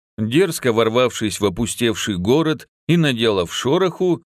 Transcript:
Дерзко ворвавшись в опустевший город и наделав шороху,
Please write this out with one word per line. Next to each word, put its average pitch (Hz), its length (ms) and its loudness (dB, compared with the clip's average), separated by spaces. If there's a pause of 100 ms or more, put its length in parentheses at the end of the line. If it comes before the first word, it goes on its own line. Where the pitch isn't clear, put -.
(180)
Дерзко 131 540 0
ворвавшись 110 680 0
в 104 40 2
опустевший 110 720 -2
город 139 540 0 (180)
и 160 80 2
наделав 113 580 0
шороху, 175 720 0 (120)